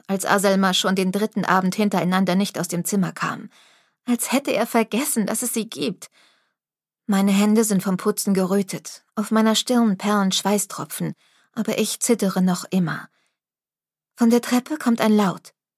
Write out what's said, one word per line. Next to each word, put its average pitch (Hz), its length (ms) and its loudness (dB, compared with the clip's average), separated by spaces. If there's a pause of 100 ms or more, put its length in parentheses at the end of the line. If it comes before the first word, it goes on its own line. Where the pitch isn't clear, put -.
als 196 180 -2
Aselma 196 480 2
schon 190 220 0
den 190 160 0
dritten 208 320 -2
Abend 185 320 0
hintereinander 185 600 2
nicht 196 220 -2
aus 180 120 -4
dem 175 160 -4
Zimmer 180 260 0
kam. - 380 -8 (560)
Als 240 260 -2
hätte 277 200 0
er 233 140 0
vergessen, 220 600 0
dass 220 160 -4
es 240 120 -4
sie 226 160 -4
gibt. - 400 -6 (960)
Meine 196 280 2
Hände 214 320 4
sind 196 180 0
vom 185 140 -2
Putzen 202 360 -2
gerötet, 190 680 -2 (120)
auf 208 140 -4
meiner 220 260 2
Stirn 233 420 2
perlen 202 340 0
Schweißtropfen, - 840 -4 (360)
aber 220 260 -4
ich - 220 -2
zittere 196 420 0
noch 185 300 2
immer. 165 380 -2 (1080)
Von 233 140 4
der 240 120 4
Treppe 247 360 -2
kommt 233 240 0
ein 214 120 4
Laut. 196 400 0 (240)